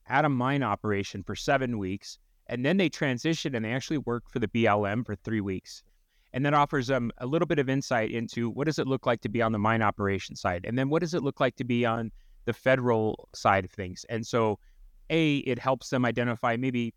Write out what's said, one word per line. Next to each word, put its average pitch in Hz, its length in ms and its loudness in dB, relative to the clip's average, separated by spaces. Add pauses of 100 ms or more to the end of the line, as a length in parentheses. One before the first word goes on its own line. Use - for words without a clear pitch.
at 139 180 2
a 151 40 2
mine 131 340 0
operation 101 580 -2
for 101 140 -8
seven 131 420 0
weeks. 98 400 -6 (300)
And 123 180 -4
then 170 120 4
they 185 120 2
transition 147 680 -2
and 110 80 -2
they 110 80 -4
actually 135 280 -2
work 117 300 -4
for - 100 -6
the 110 80 0
B 113 200 2
L 104 180 4
M 107 180 -2
for 107 120 -6
three 110 260 -4
weeks. - 420 -8 (500)
And 131 140 -2
that 147 80 2
offers 143 320 2
them 120 320 0
a 127 80 -6
little 165 180 0
bit 165 140 0
of 131 100 0
insight 131 400 0
into 117 400 -4
what 127 160 -4
does 156 140 0
it - 80 0
look 131 180 -2
like 120 160 2
to 120 80 -4
be 113 140 0
on 113 80 2
the 107 80 0
mine 110 240 2
operation 101 520 0
side? 90 320 -4
And 120 120 -2
then 135 100 0
what 160 120 2
does 165 120 -4
it 160 80 0
look 135 180 -4
like 127 180 2
to 131 60 -6
be 120 220 2
on 117 260 -2 (340)
the 117 80 0
federal 120 840 2
side 98 280 4
of 92 80 -12
things? 90 380 -10
And 113 160 -4
so, 110 320 2 (540)
A, 156 260 2
it 123 220 -2
helps 135 300 -2
them 123 160 2
identify 120 520 0
maybe, 123 400 -2